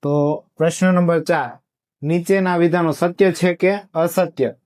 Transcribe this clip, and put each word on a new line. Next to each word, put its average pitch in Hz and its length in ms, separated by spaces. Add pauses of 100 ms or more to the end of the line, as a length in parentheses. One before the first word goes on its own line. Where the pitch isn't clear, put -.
તો 147 420 (120)
પ્રશ્ન 170 380
નંબર 170 280
ચાર, 151 360 (440)
નીચેના 175 540
વિધાનો 170 360
સત્ય 175 400
છે 175 220
કે 190 200 (200)
અસત્ય? 165 600 (120)